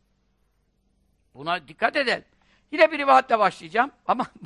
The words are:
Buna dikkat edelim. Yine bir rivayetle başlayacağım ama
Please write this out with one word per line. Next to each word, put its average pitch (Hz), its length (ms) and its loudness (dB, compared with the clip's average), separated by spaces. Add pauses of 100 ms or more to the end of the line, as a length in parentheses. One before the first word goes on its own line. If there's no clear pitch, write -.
(1300)
Buna 156 340 -8
dikkat 220 280 -2
edelim. 247 300 -2 (460)
Yine 320 200 4
bir 311 60 -8
rivayetle 262 420 2
başlayacağım 196 520 -2 (160)
ama 185 180 -2 (200)